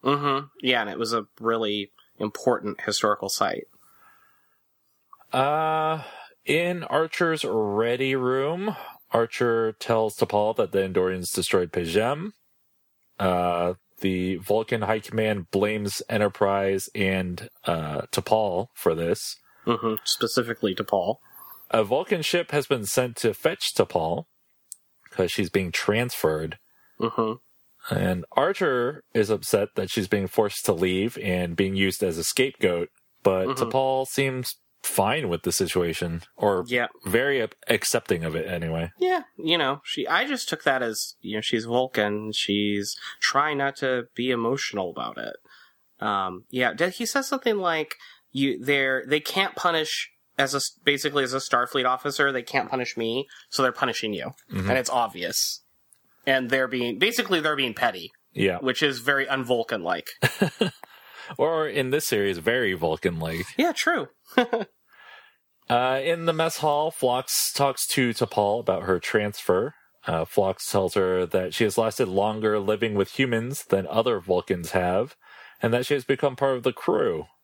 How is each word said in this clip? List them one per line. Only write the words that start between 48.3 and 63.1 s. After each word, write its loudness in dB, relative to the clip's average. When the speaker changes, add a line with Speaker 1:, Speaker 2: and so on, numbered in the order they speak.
Speaker 1:
"You, 0
they're, 2
they 2
can't -2
punish -2
as 2
a -2
s-, -2
basically 2
as -2
a -2
Starfleet 0
officer, 0
they -2
can't -2
punish -4
me, -2
so 0
they're 4
punishing 0
you." -6
Speaker 2:
Mm-hmm. -2
Speaker 1:
And 4
it's -2
obvious. 0
And 2
they're 2
being, -2
basically 2
they're 0
being -2
petty. -2
Speaker 2:
Yeah. 0
Speaker 1:
Which -2
is 0
very 0
un-Vulcan-like. -2
Speaker 2:
<laughs> 0
Or 0
in 0
this 0
series, 2
very 2
Vulcan-like. -2